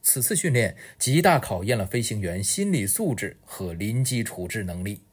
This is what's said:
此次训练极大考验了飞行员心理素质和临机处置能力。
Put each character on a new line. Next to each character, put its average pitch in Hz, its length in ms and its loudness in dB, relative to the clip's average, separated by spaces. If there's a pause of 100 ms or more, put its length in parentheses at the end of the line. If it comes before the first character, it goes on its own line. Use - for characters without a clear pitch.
此 - 180 2
次 160 140 0
训 160 180 2
练 117 220 2 (240)
极 143 240 4
大 170 160 8
考 92 240 -2
验 117 160 2
了 110 80 -2
飞 123 160 -2
行 110 180 -2
员 92 220 -2
心 196 300 0
理 120 120 2
素 151 300 0
质 92 300 -6
和 90 280 -8
临 107 300 -2
机 123 220 0
处 90 240 -8
置 104 160 -4
能 90 200 -4
力。 104 180 -6 (100)